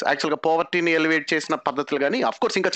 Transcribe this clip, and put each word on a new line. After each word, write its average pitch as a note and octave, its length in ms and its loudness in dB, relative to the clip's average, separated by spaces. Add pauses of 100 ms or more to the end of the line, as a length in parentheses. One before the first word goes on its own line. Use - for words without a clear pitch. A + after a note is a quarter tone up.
యాక్చువల్ D3 260 0
గా D3+ 40 -2
పావర్టీని E3 540 0
ఎలివేట్ D#3+ 420 2
చేసిన D#3+ 220 -2
పద్ధతులు C#3+ 440 -2
కానీ C#3+ 200 0
of A#2 160 0
course - 220 -2
ఇంకా F#3 200 0